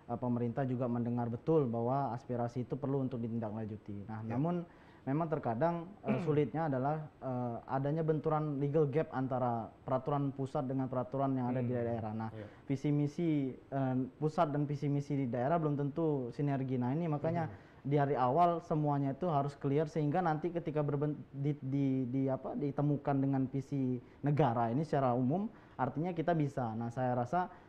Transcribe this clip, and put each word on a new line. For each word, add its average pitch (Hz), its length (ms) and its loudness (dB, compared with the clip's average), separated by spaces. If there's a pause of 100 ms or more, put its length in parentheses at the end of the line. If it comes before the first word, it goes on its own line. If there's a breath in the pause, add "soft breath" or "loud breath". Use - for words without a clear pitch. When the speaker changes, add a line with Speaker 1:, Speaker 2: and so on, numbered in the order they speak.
Speaker 1:
eh, 117 120 -4
pemerintah 120 480 0
juga 127 200 -2
mendengar 120 440 0
betul 147 360 2
bahwa 120 460 0
aspirasi 120 540 -4
itu - 80 -6
perlu 135 260 -2
untuk 127 180 -2
ditindaklanjuti. 110 880 -6
Nah, 110 160 -8
Speaker 2:
Ya. 113 120 -6
Speaker 1:
namun 170 320 0 (380 loud breath)
memang 156 240 0
terkadang, 156 560 0 (160)
eh, - 160 0
Speaker 2:
<clears throat> 190 80 -4
Speaker 1:
sulitnya 151 400 2
adalah, 139 320 0 (240)
eh, 123 360 -4 (120)
adanya 143 320 0
benturan 156 560 0
legal 143 320 2
gap 151 240 0
antara 123 560 -2 (160)
peraturan 139 480 0
pusat 135 320 -2
dengan 131 240 -2
peraturan 135 480 0
yang 123 120 0
ada 127 120 0
di 120 80 0
Speaker 2:
Hmm. 123 80 0
Speaker 1:
daerah. 117 360 -2
Nah, 110 200 -4
Speaker 2:
Ya. 107 140 -10 (180 loud breath)
Speaker 1:
visi 139 240 -2
misi, 147 420 2 (220)
eh, 135 420 -2 (220)
pusat 156 320 2
dan 147 160 0
visi 143 240 -2
misi 143 260 0
di 139 140 0
daerah 127 280 0
belum 151 200 2
tentu 143 560 0
sinergi. 131 440 0
Nah, 123 160 0
ini 165 120 0
makanya 165 420 0
Speaker 2:
Hmm. - 280 -14 (100)
Speaker 1:
Di 143 160 4
hari 139 160 2
awal 160 480 4
semuanya 143 480 2
itu 180 160 -2
harus 143 320 2
clear, 143 240 2
sehingga 156 400 2
nanti 156 240 0
ketika 156 320 -2
berben-, 147 400 0 (160)
di, 143 240 0
di, 131 480 2
di 135 140 0 (100)
apa, 120 240 -4
ditemukan 143 640 2
dengan 135 240 2
visi 131 560 -2 (240 loud breath)
negara 120 480 4
ini 151 160 0
secara 135 240 4
umum, 143 400 2 (240 loud breath)
artinya 147 400 -2
kita 165 160 0
bisa. 135 400 0
Nah, 117 160 -4
saya 127 240 0
rasa, 170 400 0 (160 loud breath)